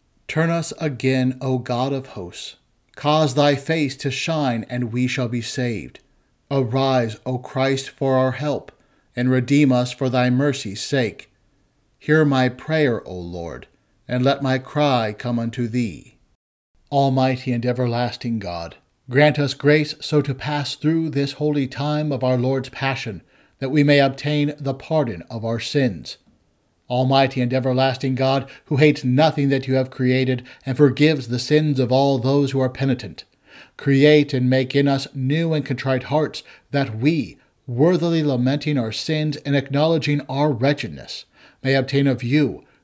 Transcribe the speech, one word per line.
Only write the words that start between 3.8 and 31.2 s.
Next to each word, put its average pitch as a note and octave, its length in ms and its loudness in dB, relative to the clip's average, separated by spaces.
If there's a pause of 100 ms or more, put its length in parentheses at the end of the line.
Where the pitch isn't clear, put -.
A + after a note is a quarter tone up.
to C#3+ 120 -4
shine, C3 600 -2
and A#2+ 220 -4
we B2 140 0
shall B2+ 220 -2
be A#2 140 -4
saved. A2+ 580 -6 (500)
Arise, C3 760 0
O B2+ 120 -4
Christ, C3+ 520 -2
for C3+ 260 0
our C3 160 2
help, C3+ 400 -6 (440)
and B2 140 0
redeem C3 420 4
us B2 200 2
for C3 180 -2
thy B2 220 2
mercy's B2+ 500 -2
sake. A#2+ 480 -4 (680)
Hear D3+ 260 4
my C3 240 2
prayer, C3+ 580 -2
O F#2 60 -10
Lord, F2 540 -10 (400)
and B2+ 180 0
let C#3 160 2
my C3 160 0
cry C3 560 0
come A#2+ 240 -4
unto A#2 300 -4
thee. A2 500 -6 (760)
Almighty C3 600 0
and A#2+ 140 -2
everlasting A#2+ 720 -2
God, F2 380 -10 (320)
grant C#3+ 280 4
us C#3+ 160 -2
grace D3 460 2
so D3+ 220 0
to C#3 120 -2
pass C#3+ 420 -6
through D#3+ 340 0
this C3+ 240 -4
holy D3 340 -2
time D3+ 440 -4
of B2+ 120 -4
our B2+ 140 2
Lord's C3 320 -2
Passion, B2 520 -6 (380)
that C3 100 -4
we D3 140 4
may C#3+ 160 6
obtain D3 580 0
the C#3 160 -4
pardon C3+ 500 -4
of A2+ 220 -10
our A#2 140 -2
sins. A2+ 580 -2 (720)
Almighty C3 500 2
and B2 140 0
everlasting C3 640 0
God, C3+ 340 0 (160)
who D#3 100 -2
hates D3 300 4
nothing C#3 420 2
that C3+ 180 0
you C3 100 0
have C3 140 0
created B2+ 560 0 (200)
and C3 100 -4
forgives C#3+ 540 4